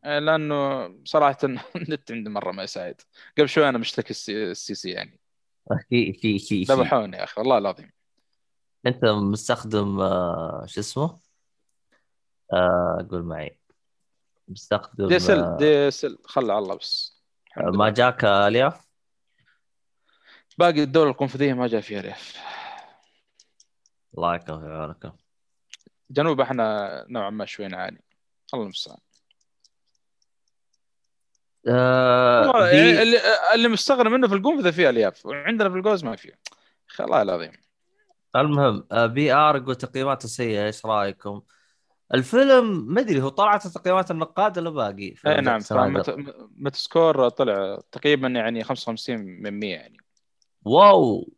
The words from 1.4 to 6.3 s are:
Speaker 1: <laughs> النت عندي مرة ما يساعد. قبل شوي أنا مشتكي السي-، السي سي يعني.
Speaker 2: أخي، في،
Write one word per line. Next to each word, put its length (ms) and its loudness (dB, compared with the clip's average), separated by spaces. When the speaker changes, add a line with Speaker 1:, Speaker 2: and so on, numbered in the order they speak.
Speaker 1:
<laughs> 340 -6
النت 360 -8
عندي 180 -10
مرة 220 -8
ما 100 -10
يساعد. 380 -12
قبل 100 4
شوي 200 2
أنا 100 -2
مشتكي 320 -6
السي-، 400 -8
السي 240 -10
سي 160 -12
يعني. 300 -12
Speaker 2:
أخي، 420 -2
في، 260 -2